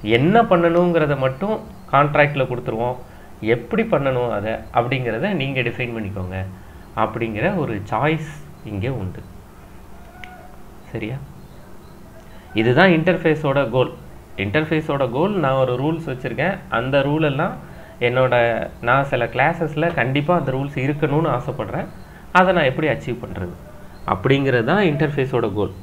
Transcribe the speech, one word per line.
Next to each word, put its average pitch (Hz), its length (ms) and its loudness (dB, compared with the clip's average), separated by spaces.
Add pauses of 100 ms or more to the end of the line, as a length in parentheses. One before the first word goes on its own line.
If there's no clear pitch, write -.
(180)
என்ன 165 180 4 (160)
பண்ணணுங்கிறத 170 640 4 (100)
மட்டும் 190 320 -2 (380)
கான்ட்ராக்ட்ல 147 560 4
கொடுத்துருவோம். 120 480 -4 (560)
எப்படி 214 360 -2
பண்ணணும் 131 440 2
அதை 104 180 -2 (260)
அப்படிங்கிறத 123 500 0 (120)
நீங்க 135 260 -2
டிஃபைன் 120 280 -4
பண்ணிக்கோங்க 95 420 -6 (680)
அப்படிங்கிற 113 420 -4 (180)
ஒரு 113 100 -4 (180)
choice 151 380 0 (420)
இங்கே 104 280 -4
உண்டு. 92 220 -8 (1700)
சரியா? 113 260 -8 (1400)
இதுதான் 151 360 6
இன்டர்ஃபேஸோட 151 640 2 (120)
goal. 123 180 2 (540)
இன்டர்ஃபேஸோட 156 580 0 (120)
goal, 196 280 2
நான் 135 200 2
ஒரு 123 180 0
rules 160 300 -2
வச்சிருக்கேன். 131 440 -2 (240)
அந்த 131 160 0 (140)
rule 156 220 2
எல்லாம் 165 260 -2 (520)
என்னோட, 127 240 4 (560)
நான் 139 220 4
சில 123 140 2 (100)
கிளாஸஸ்ல 156 640 0
கண்டிப்பா 139 420 2
அந்த 131 160 -2
rules 139 280 -4
இருக்கணும்னு 147 500 0
ஆசைப்படுறேன். 123 540 -6 (500)
அதை 185 160 6
நான் 151 140 4
எப்படி 151 220 0
achieve 127 320 -4
பண்றது 90 300 -8 (600)
அப்படிங்கிறது 127 560 2
தான் 196 220 4
இன்டர்ஃபேஸோட 139 560 0 (100)
goal. 95 260 0